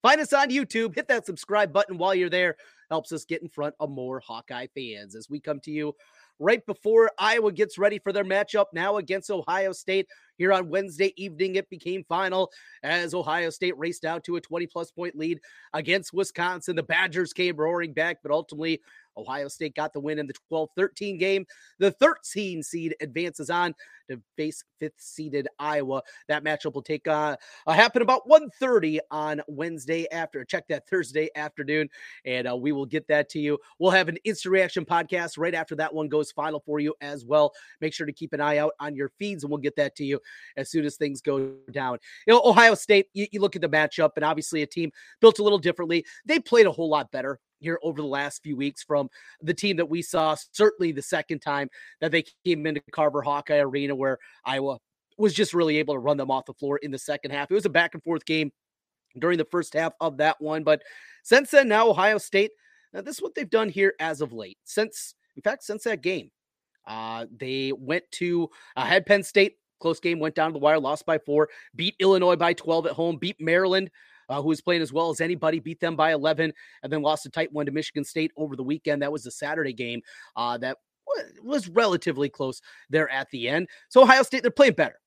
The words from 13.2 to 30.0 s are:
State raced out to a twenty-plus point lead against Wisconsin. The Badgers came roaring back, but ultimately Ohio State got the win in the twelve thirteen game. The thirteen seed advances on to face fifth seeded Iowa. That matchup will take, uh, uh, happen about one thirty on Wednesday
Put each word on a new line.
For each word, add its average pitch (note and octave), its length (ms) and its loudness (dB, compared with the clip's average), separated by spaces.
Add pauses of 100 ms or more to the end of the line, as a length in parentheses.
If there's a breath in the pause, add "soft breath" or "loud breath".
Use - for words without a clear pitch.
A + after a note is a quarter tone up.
State F3 260 -4
raced E3 280 -8
out E3 200 -4
to F3 120 -6
a E3 40 -4
twenty-plus E3+ 520 -8
point F3 240 -8
lead D#3 240 -4 (340 loud breath)
against D#3+ 380 -2
Wisconsin. F3 640 -4
The E3 80 -4
Badgers E3+ 480 -2
came F3+ 240 -2
roaring E3 360 -2
back, D#3+ 300 -2
but C#3+ 80 -6
ultimately D#3+ 500 -4 (360 soft breath)
Ohio C#3 320 -8
State D3+ 260 -10
got D3+ 180 -6
the D3+ 60 -10
win D3+ 220 -6
in D3 80 -8
the - 60 -12 (140)
twelve D#3 280 -4
thirteen G3 420 -4
game. G3 260 0 (360 loud breath)
The G3 100 4
thirteen G3 720 0
seed E3 380 -6
advances D#3 500 -8
on F3 240 0 (340 loud breath)
to B2 140 -12 (140)
face D#3 260 -6 (160)
fifth D#3 220 -10
seeded C#3+ 480 -6 (100)
Iowa. C#3 440 -2 (260 loud breath)
That D3 160 -2
matchup D3+ 300 -4
will C3+ 80 -8
take, D#3 260 -6
uh, D3+ 280 0 (300 loud breath)
uh, D#3+ 60 2
happen A#3 280 6
about A#3+ 280 2
one D4+ 200 8 (120)
thirty E3+ 400 2 (100)
on D3+ 380 -4
Wednesday D#3+ 640 -6